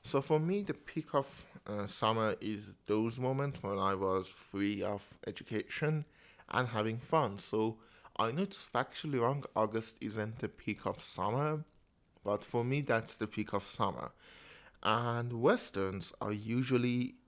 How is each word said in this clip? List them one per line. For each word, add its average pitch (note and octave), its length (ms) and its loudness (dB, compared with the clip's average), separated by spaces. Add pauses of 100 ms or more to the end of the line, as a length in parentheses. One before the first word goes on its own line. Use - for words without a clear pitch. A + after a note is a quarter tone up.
So C#3 200 0
for D3+ 180 2
me, F#3+ 240 0
the E3 100 -4
peak - 400 -8
of, - 320 -2 (220)
uh, G#2 180 -4
summer A2 560 2
is G#2 320 -6 (140)
those A2+ 320 2
moments C3+ 420 -2
when G2+ 160 -2
I F#2+ 160 4
was F#2+ 340 2
free G2+ 540 -2
of G2+ 360 -4 (100)
education - 800 0 (440)
and B2+ 200 2
having A2 280 2
fun. A#2+ 400 2
So A2 400 0 (400)
I G#2+ 140 4
know E3 120 -2
it's - 220 -6
factually C3+ 540 -2
wrong, C3+ 240 4 (120)
August A2 460 0
isn't A2 380 -4
the G#2+ 100 -2
peak - 360 -6
of - 160 -2
summer, C#3+ 640 -2 (600)
but G2+ 200 0
for A#2+ 200 0
me, C3+ 180 2
that's A#2 340 0
the G#2+ 120 -2
peak - 260 -4
of G2+ 120 0
summer. - 460 -2 (760)
And A#2 540 2
Westerns G2 800 2
are G#2 100 -2
usually B2 840 2 (120)